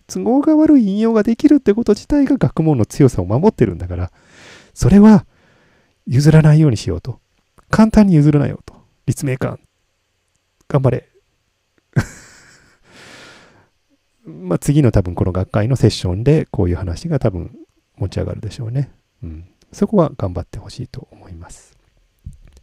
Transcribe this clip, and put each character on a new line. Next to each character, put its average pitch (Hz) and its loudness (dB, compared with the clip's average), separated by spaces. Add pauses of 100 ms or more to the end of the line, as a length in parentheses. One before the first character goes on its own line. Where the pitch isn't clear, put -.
都 185 -10
合 240 0
が 311 2
悪 311 4
い 208 2
引 196 -4
用 226 0
が 208 2
で 233 0
き - -2
る 302 6
っ 277 2
て 202 0
こ 226 -2
と 208 0
自 - -6
体 285 0
が 269 0
学 160 -2
問 151 2
の 107 0
強 135 2
さ - -4
を 90 -4
守 131 0
っ 220 2
て - 0
る 92 -6
ん - -14
だ 87 -10
か 87 -8
ら、 87 -8 (600)
そ - -2
れ 196 6
は 208 8 (800)
譲 147 2
ら 156 6
な 151 4
い 156 4
よ 156 4
う 131 2
に 107 -2
し - -8
よ 85 -6
う - -10
と。 - -16 (500)
簡 220 4
単 208 4
に 185 2
譲 147 4
る 147 2
な 139 -2
よ 98 -10
と。 - -20 (320)
立 131 -4
命 131 -6
館。 120 -8 (1040)
頑 139 -2
張 131 2
れ。 - -8 (840)
<laughs> 131 0 (2250)
ま 165 -10
あ、 - -6
次 147 0
の 120 2
多 104 0
分 87 -6
こ - -2
の 92 -2
学 92 -6
会 110 -2
の 135 0
セ 120 2
ッ - 6
シ - -6
ョ 90 -2
ン 110 -6
で 151 0
こ 95 -4
う 87 0
い 87 -2
う - -2
話 92 -10
が 143 -2
多 113 -2
分 85 -10 (400)
持 95 -8
ち - -8
上 87 -4
が 90 -10
る 104 -12
で 98 -12
し - -14
ょ 110 -10
う 117 -10
ね。 135 -6 (320)
う 85 -14
ん。 80 -16 (280)
そ 208 -2
こ 214 -2
は 160 0
頑 92 -6
張 87 -8
っ - -12
て - -18
ほ - -16
し - -14
い - -14
と - -18
思 98 -20
い 87 -18
ま 85 -20
す。 - -20 (880)